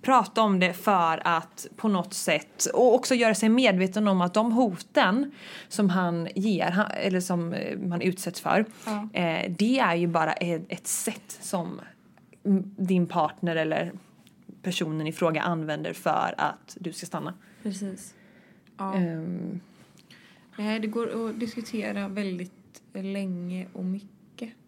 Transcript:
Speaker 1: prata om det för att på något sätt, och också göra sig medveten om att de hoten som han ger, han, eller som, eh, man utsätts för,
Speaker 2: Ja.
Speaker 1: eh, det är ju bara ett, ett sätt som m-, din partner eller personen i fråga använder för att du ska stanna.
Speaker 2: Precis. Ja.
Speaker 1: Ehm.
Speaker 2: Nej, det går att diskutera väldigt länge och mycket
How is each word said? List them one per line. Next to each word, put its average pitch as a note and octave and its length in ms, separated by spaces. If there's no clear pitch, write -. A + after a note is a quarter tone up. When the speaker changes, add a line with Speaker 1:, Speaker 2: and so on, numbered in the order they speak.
Speaker 1:
prata A#3+ 400
om G3 180
det F3+ 120
för F3 520
att E3 420
på A3 120
något F#3 260
sätt, - 600
och B3 200
också B3+ 200
göra A3+ 200
sig A3 140
medveten G#3 600
om F#3+ 120
att F3 140
de A3+ 180
hoten A3+ 800
som G3+ 220
han E3+ 440
ger, F#3+ 360
han, F#3+ 200
eller F#3 300
som, F3 320
eh, - 260
man F3 240
utsätts F3+ 380
för, G3+ 240
Speaker 2:
Ja. G#3+ 220
Speaker 1:
eh, E3+ 380
det A#3+ 200
är F#3+ 160
ju F3 120
bara D#3+ 260
ett, E3+ 360
ett - 180
sätt - 540
som - 400
m-, G3 340
din F3+ 280
partner E3+ 500
eller E3 360
personen D#3 440
i D#3+ 60
fråga D#3+ 300
använder D#3 500
för - 460
att - 420
du F3 120
ska - 140
stanna. D3+ 280
Speaker 2:
Precis. G3 520
Ja. F#3+ 160
Speaker 1:
Ehm. F3 680
Speaker 2:
Nej, G#3+ 240
det G#3+ 60
går A3+ 440
att A3+ 100
diskutera G#3+ 680
väldigt F#3+ 440
länge F#3 800
och F#3 120
mycket G3+ 680